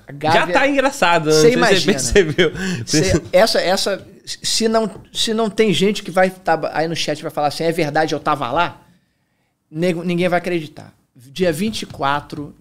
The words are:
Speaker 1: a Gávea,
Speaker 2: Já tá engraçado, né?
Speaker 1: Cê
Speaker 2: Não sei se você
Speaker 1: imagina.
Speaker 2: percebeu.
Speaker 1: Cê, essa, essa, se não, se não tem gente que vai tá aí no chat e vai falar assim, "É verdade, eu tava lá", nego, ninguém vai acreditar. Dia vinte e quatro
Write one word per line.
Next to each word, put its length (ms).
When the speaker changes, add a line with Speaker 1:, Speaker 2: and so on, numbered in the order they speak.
Speaker 1:
a 60
Gávea, 280
Speaker 2:
Já 60
tá 200
engraçado, 580
né? 80
Speaker 1:
Cê 240
Speaker 2:
Não 100
sei 100
se 60
você 60
Speaker 1:
imagina. 40
Speaker 2:
percebeu. 580
Speaker 1:
Cê, 360
essa, 260
essa, 480
se 440
não, 200
se 220
não 160
tem 240
gente 300
que 80
vai 180
tá 280
aí 140
no 80
chat 240
e 20
vai 100
falar 160
assim, 180
"É 60
verdade, 440
eu 40
tava 300
lá", 320
nego, 340
ninguém 260
vai 100
acreditar. 540
Dia 380
vinte 300
e 20
quatro 760